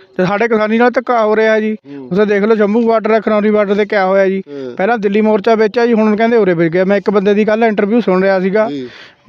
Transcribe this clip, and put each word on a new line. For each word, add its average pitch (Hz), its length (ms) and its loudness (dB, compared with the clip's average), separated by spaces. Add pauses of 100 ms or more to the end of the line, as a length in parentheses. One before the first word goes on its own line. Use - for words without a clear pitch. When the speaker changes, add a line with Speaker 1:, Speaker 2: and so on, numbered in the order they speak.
(160)
Speaker 1:
ਤੇ 185 100 0
ਸਾਡੇ 202 220 0
ਕਿਸਾਨੀ 214 300 0
ਨਾਲ 240 120 2
ਧੱਕਾ 240 340 0
ਹੋ 214 120 0
ਰਿਹਾ 220 240 2
ਜੀ। 220 160 -4 (100)
Speaker 2:
ਹੂੰ। 139 260 -14
Speaker 1:
ਉੱਥੇ 202 120 2
ਦੇਖ 202 180 0
ਲਓ, 226 120 2
ਸ਼ੰਭੂ 214 340 0
ਬਾਰਡਰ 220 240 0
ਹੈ, 220 80 2
ਖਨੌਰੀ 214 300 0
ਬਾਰਡਰ 208 240 0
ਤੇ 208 100 0
ਕਿਆ 202 220 0
ਹੋਇਆ 196 200 2
ਜੀ। 190 220 -2
Speaker 2:
ਹਾਂ। 135 220 -10
Speaker 1:
ਪਹਿਲਾਂ 196 280 -2
ਦਿੱਲੀ 208 220 0
ਮੋਰਚਾ 214 340 2
ਵਿੱਚ 214 240 0
ਆ 233 80 2
ਜੀ, 240 60 2
ਹੁਣ 220 240 2
ਕਹਿੰਦੇ 226 200 0
ਉਰੇ 185 180 2
ਵਿਕ 165 180 0
ਗਿਆ। 185 120 0
ਮੈਂ 202 120 0
ਇੱਕ 202 140 -2
ਬੰਦੇ 202 240 2
ਦੀ 214 100 2
ਕੱਲ੍ਹ 220 200 0
ਇੰਟਰਵਿਊ 214 360 0
ਸੁਣ 185 220 0
ਰਿਹਾ 190 180 2
ਸੀਗਾ। 190 300 0
Speaker 2:
ਜੀ। 135 180 -8 (400)